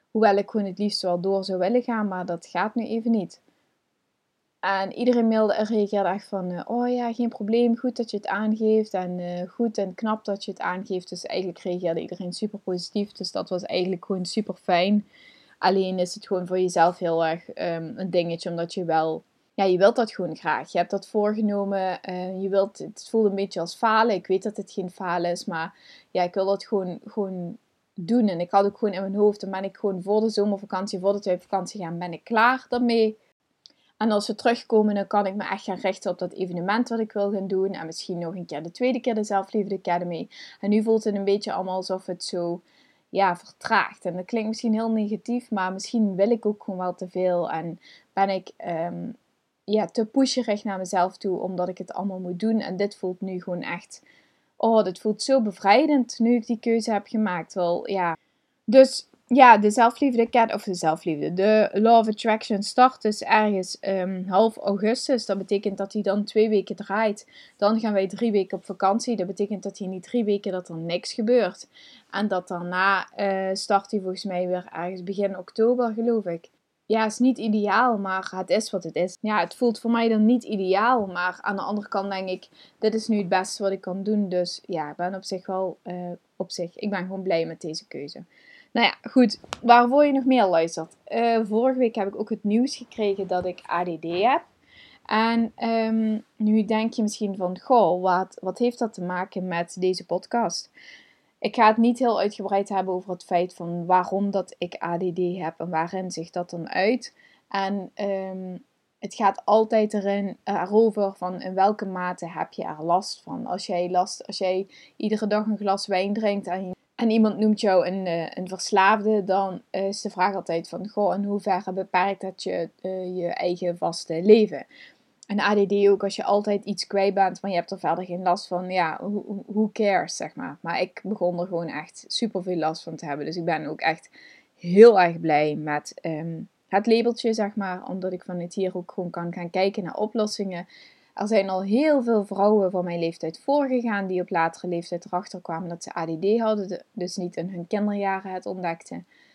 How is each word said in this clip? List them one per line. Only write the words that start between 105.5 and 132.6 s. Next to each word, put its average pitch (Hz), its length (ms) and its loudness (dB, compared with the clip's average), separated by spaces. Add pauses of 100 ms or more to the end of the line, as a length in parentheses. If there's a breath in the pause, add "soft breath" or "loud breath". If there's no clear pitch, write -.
en 170 120 -6
waarin 175 400 -4
zich 175 200 -10
dat 175 200 -6
dan 170 180 -8
uit. 220 460 0 (340 soft breath)
En, 196 460 -4
ehm, 190 600 -6 (420)
het - 160 -12
gaat 196 300 2
altijd 214 500 2
erin, 196 480 -2
eh, 202 120 -4
erover 208 600 2
van 185 280 -8
in 185 120 -8
welke 202 320 2
mate 180 420 -6
heb 165 240 -6
je 180 120 -10
er 156 180 -10
last 175 400 0
van. - 240 -10
Als 190 200 -8
jij 180 240 -2
last, 180 360 -2
als 160 120 -12
jij 190 280 -2 (300 loud breath)
iedere 214 300 -2
dag 208 200 0
een 214 100 -2
glas 196 300 -2
wijn 196 260 0
drinkt 202 340 -2
en, 185 240 -6 (240)
en 226 160 2
iemand 214 280 4
noemt 214 220 2
jou 190 260 4
een, 190 200 -4
eh, 165 280 -2
een 185 140 -8
verslaafde, 202 760 4
dan, 190 460 -2
eh, 196 180 -2
is 202 120 -6
de 208 100 -6
vraag 202 240 0
altijd 170 340 -4
van, 180 200 -10
"Goh, 202 260 0
in 202 100 -2
hoeverre 202 480 -2
beperkt 190 480 0
dat 185 220 -12
je, 175 260 -4 (120)
eh, 185 360 -6
je 175 100 -4
eigen 175 500 -2
vaste 170 460 -4
leven?" 208 440 6 (600 loud breath)
En 208 140 -2
A 208 140 2
D 202 140 4
D 202 200 4
ook, 202 160 4
als 196 120 -4
je - 80 -6
altijd 208 400 0
iets 196 220 -6
kwijt 196 280 0
bent, 185 280 0
maar 208 80 -4
je 185 60 -2
hebt 170 140 -4
er 190 80 -10
verder 170 260 -2
geen 185 180 -8
last 185 240 0
van, 180 240 -6
ja, 170 300 -2
who, 202 260 -6
who, 208 200 -10
who 214 260 0
cares, 196 440 0
zeg - 180 -10
maar. 156 260 -12
Maar 170 200 -4
ik 180 240 -4
begon 180 360 -2
er 175 60 -4
gewoon 170 220 -6
echt - 400 -12
superveel 190 480 -4
last 160 260 -4